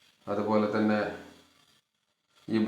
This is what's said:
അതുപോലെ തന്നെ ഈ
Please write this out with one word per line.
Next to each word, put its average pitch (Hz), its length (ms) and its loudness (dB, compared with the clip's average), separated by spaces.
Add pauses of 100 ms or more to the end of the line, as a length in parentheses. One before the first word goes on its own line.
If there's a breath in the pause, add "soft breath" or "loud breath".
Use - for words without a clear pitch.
(320)
അതുപോലെ 107 440 0
തന്നെ 107 220 2 (1600)
ഈ 110 140 4